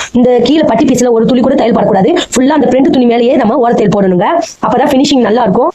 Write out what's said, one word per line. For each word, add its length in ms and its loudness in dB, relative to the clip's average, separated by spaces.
இந்த 160 2
கீழே 200 0
பட்டி 220 0
பீஸ்ல 260 0
ஒரு 140 0
துளி 160 0
கூட 140 0
தையல் 220 0
படக்கூடாது. 340 0
ஃபுல்லா 320 0
அந்த 100 0
ஃப்ரண்ட் 240 0
துணி 120 0
மேலேயே 300 0
நம்ம 240 0
ஓர 140 0
தையல் 220 0
போடணுங்க. 320 0
அப்பதான் 320 -2
ஃபினிஷிங் 340 2
நல்லா 140 0
இருக்கும். 340 0